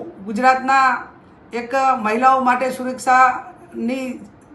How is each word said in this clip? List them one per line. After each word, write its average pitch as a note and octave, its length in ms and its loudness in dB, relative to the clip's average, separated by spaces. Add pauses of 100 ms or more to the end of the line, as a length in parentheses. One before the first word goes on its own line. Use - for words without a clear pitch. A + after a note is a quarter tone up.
(200)
ગુજરાતના B3+ 640 2 (680)
એક A#3 200 -8 (280)
મહિલાઓ B3+ 440 2
માટે B3+ 280 0
સુરક્ષાની B3+ 1300 -2 (480)